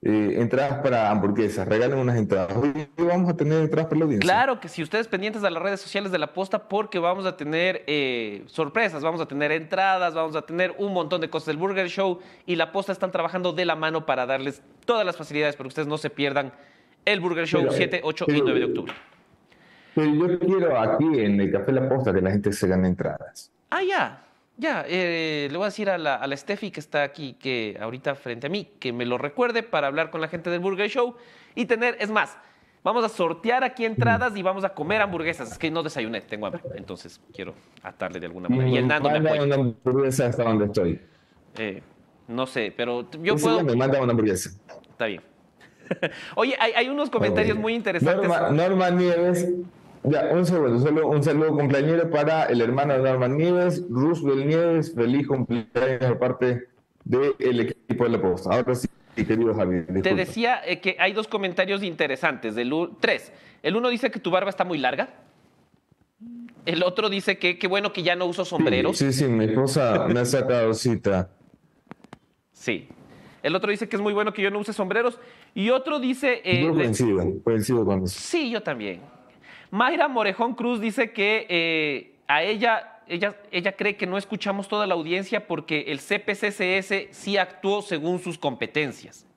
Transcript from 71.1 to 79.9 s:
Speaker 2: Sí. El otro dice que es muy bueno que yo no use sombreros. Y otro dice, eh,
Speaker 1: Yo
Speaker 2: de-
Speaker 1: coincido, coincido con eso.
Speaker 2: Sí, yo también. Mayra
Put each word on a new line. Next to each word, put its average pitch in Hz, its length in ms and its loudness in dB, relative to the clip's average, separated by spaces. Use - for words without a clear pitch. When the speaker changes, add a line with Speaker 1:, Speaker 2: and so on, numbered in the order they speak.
Speaker 2:
Sí. - 360 -6
El 156 140 0
otro 208 140 0
dice 208 180 -2
que 226 80 -4
es 202 60 -2
muy 208 100 0
bueno 208 220 -2
que 208 80 -4
yo 196 80 2
no 208 80 -4
use 208 160 -6
sombreros. 220 440 0
Y 202 160 0
otro 269 280 0
dice, 254 460 0
eh, 180 160 2
Speaker 1:
Yo 160 140 2
Speaker 2:
de- - 100 2
Speaker 1:
coincido, 101 580 0
coincido 113 440 2
con 95 180 2
eso. 90 160 -6
Speaker 2:
Sí, 302 300 -2
yo 226 120 -4
también. 107 520 -8
Mayra 285 360 2